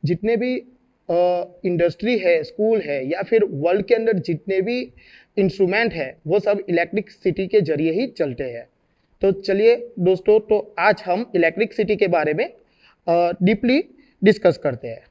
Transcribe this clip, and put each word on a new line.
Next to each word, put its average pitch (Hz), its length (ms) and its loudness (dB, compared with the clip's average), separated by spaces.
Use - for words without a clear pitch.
जितने 196 320 -2
भी, 247 260 -4
अ, 175 340 0
industry 175 520 0
है, 170 260 2
school 214 380 0
है 143 260 -4
या 170 140 -4
फिर 220 220 2
वर्ल्ड 180 420 0
के 240 100 2
अंदर 226 180 0
जितने 190 480 -4
भी 247 300 -4
instrument 196 560 0
है 143 240 -8
वो 185 120 2
सब 202 300 -2
इलेक्ट्रिसिटी 180 800 -2
के 208 140 4
जरिए 156 300 0
ही 220 160 -2
चलते 139 360 -6
हैं। 120 240 -12
तो 196 100 4
चलिए 202 680 0
दोस्तों, 185 400 4
तो 214 400 -2
आज 196 260 2
हम 196 300 -4
इलेक्ट्रिसिटी 196 600 0
के 196 120 0
बारे 156 260 0
में, 226 200 -4
अ, 170 240 2
deeply 233 400 2
discuss 196 340 4
करते 123 300 -6
हैं। 113 240 -12